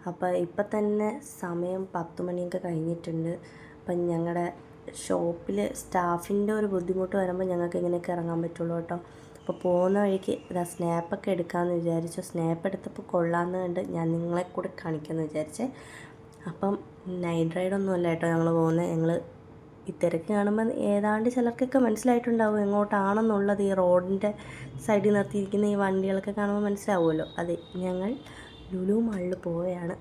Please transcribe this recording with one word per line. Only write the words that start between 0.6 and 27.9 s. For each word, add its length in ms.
തന്നെ 340
സമയം 440
പത്ത് 320
മണിയൊക്കെ 380
കഴിഞ്ഞിട്ടുണ്ട്. 680
അപ്പം 340
ഞങ്ങളുടെ 340
ഷോപ്പിൽ 540
സ്റ്റാഫിൻ്റെ 760
ഒരു 160
ബുദ്ധിമുട്ട് 460
വരുമ്പോൾ 320
ഞങ്ങൾക്ക് 300
ഇങ്ങനെയൊക്കെ 340
ഇറങ്ങാൻ 280
പറ്റുള്ളൂ 360
കേട്ടോ. 180
അപ്പോൾ 240
പോകുന്ന 440
വഴിക്ക് 280
ഇതാ 220
സ്നാപ്പൊക്കെ 640
എടുക്കാമെന്ന് 440
വിചാരിച്ചു. 500
സ്നാപ്പ് 400
എടുത്തപ്പോൾ 420
കൊള്ളാമെന്ന് 520
കണ്ട് 160
ഞാൻ 120
നിങ്ങളെ 280
കൂടെ 160
കാണിക്കാമെന്ന് 480
വിചാരിച്ചേ. 380
അപ്പം 240
നൈറ്റ് 360
റൈഡൊന്നും 380
അല്ല 140
കേട്ടോ 220
ഞങ്ങൾ 240
പോകുന്നത്. 340
ഞങ്ങൾ 200
ഈ 40
തിരക്ക് 340
കാണുമ്പോൾ 320
ഏതാണ്ട് 420
ചിലർക്കൊക്കെ 500
മനസ്സിലായിട്ടുണ്ടാവും 800
എങ്ങോട്ടാണെന്നുള്ളത്. 1040
ഈ 20
റോഡിൻ്റെ 500
സൈഡിൽ 320
നിർത്തിയിരിക്കുന്ന 560
ഈ 100
വണ്ടികളൊക്കെ 560
കാണുമ്പോൾ 300
മനസ്സിലാവുമല്ലോ. 580
അതെ, 160
ഞങ്ങൾ 280